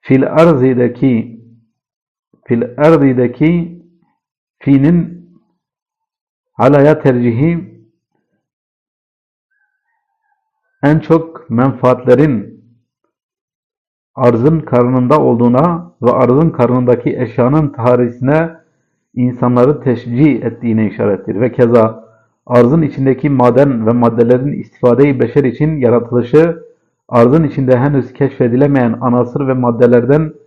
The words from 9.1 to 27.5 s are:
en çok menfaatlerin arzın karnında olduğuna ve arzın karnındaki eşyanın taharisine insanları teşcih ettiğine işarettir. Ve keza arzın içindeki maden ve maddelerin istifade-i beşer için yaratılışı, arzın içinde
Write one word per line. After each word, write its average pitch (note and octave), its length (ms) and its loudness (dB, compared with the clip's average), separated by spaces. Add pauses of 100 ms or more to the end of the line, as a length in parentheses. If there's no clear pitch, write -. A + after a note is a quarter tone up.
en D3 160 2
çok - 520 -4
menfaatlerin B2+ 1120 0 (1500)
arzın B2+ 460 0
karnında B2 600 0
olduğuna B2+ 720 0 (100)
ve A#2 80 2
arzın C3 400 2
karnındaki B2 680 0
eşyanın C3 500 0
taharisine B2+ 840 -2 (640)
insanları B2 680 0
teşcih A#2+ 640 -2
ettiğine A2+ 440 -2
işarettir. G2+ 520 -4
Ve A#2+ 120 -2
keza A2+ 520 0 (420)
arzın B2 360 2
içindeki C3+ 480 -2
maden B2 560 0
ve A#2 60 0
maddelerin A#2+ 600 0
istifade-i B2+ 680 0
beşer B2+ 240 0
için D3+ 320 -2
yaratılışı, B2 880 0 (460)
arzın B2 360 2
içinde C3 320 0